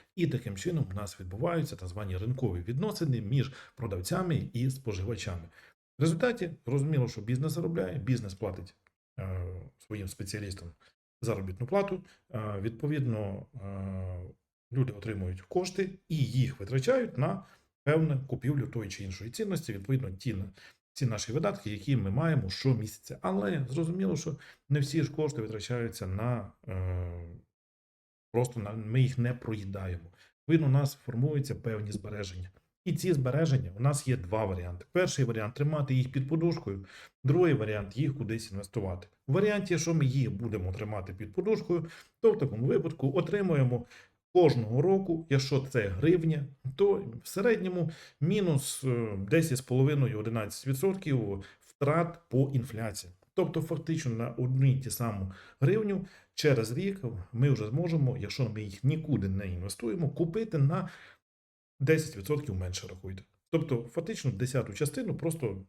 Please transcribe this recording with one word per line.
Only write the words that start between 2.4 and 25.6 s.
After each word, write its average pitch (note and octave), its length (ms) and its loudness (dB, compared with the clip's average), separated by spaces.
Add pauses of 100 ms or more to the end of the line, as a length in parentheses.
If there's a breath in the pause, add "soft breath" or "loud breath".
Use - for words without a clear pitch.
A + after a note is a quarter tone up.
відносини C#3 600 0
між A#2 320 0 (220 loud breath)
продавцями A2 760 -2
і B2 180 0
споживачами. F#2+ 800 -6 (500 loud breath)
В C3+ 40 -2
результаті E3+ 480 2 (160)
зрозуміло, C#3 420 2
що - 120 -8
бізнес B2+ 320 0
заробляє, E3+ 460 -2
бізнес G2+ 360 -2
платить, F2+ 400 -8 (440)
е, F#2 280 -4 (320)
своїм G2 300 -8
спеціалістам F#2+ 600 -8 (520 soft breath)
заробітну F#2+ 440 -2
плату, G3 380 0 (300 loud breath)
е, G#2+ 260 -4
відповідно, A2+ 920 -2
е, - 60 -14 (1120)
люди B2+ 200 0
отримують G2 480 -6
кошти F#3 500 -2 (180)
і D#3+ 80 -2
їх B2+ 440 0
витрачають C3+ 580 2
на F#3+ 280 0 (380 loud breath)
певну D3 420 4
купівлю B2+ 400 0
тої G#2 240 -6
чи G2 140 -8
іншої F#2+ 260 -8
цінності, F#3+ 420 -4
відповідно, G2+ 380 -2
ті G2+ 240 -4
на-, F#2+ 160 -6 (420 loud breath)
ці C3 140 0
наші A2 260 -4
видатки, E3 380 -2
які G#2 260 0
ми G2 140 0
маємо C3 400 2
щомісяця. - 680 -2
Але F#3 500 0
зрозуміло, E3+ 460 0
що - 200 -4 (320 loud breath)
не C#3+ 120 4
всі C#3 220 2
ж - 100 0
кошти C#3+ 300 0
витрачаються G#2+ 640 -4